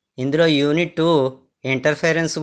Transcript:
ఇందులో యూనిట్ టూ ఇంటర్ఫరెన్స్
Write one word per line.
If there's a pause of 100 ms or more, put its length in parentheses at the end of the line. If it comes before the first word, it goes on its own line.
(220)
ఇందులో (140)
యూనిట్
టూ (640)
ఇంటర్ఫరెన్స్